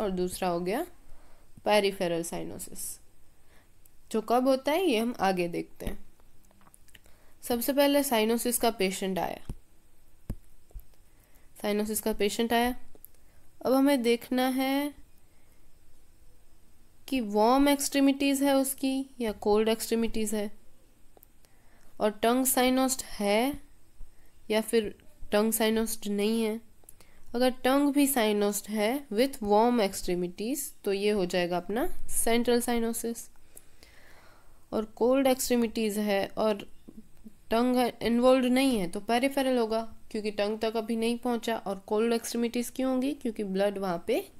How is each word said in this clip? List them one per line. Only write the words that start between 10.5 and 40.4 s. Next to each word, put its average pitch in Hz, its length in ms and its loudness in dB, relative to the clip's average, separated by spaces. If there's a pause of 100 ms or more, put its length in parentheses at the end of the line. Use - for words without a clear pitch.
cyanosis 214 400 -2
का 220 120 -2
पेशेंट 214 400 0
आया। 240 220 2 (920)
अब 240 60 4
हमें 269 300 6
देखना 240 460 2
है 269 460 -2 (2250)
कि 262 120 0
वार्म 226 480 4
एक्सट्रीमिटीज 277 720 2
है 277 140 4
उसकी 269 380 0 (260)
या 220 120 -2 (100)
कोल्ड 214 260 4
एक्सट्रीमिटीज 226 680 0
है, 208 160 -2 (1500)
और 208 100 2 (120)
टंग 247 240 4
साइनोस्ड 254 640 2
है 220 500 0 (920)
या 214 100 2
फिर 220 340 0 (380)
टंग 214 200 4
साइनोस्ड 220 580 0
नहीं 208 320 2
है। 220 160 -2 (760)
अगर 247 160 4 (140)
टंग 277 300 4
भी 285 120 6
साइनोस्ड 208 640 2
है 220 400 0
with 254 340 0
warm 214 380 6
extremities 190 800 -2 (240)
तो 202 80 0
ये 202 180 2
हो 202 160 2
जाएगा 175 300 0
अपना 202 300 -2 (220)
सेंट्रल 240 520 2
cyanosis। 233 580 -2 (1500)
और 214 120 -2 (120)
कोल्ड 262 300 4
एक्सट्रीमिटीज 233 720 0
है 208 280 0 (120)
और 208 280 0 (840)
टंग 247 260 2 (260)
इन्वॉल्व्ड 247 440 6
नहीं 254 320 2
है 175 120 0
तो 208 100 -6
पेरिफेरल 254 580 0
होगा, 226 220 0 (300)
क्योंकि 214 200 -4
टंग 208 280 -2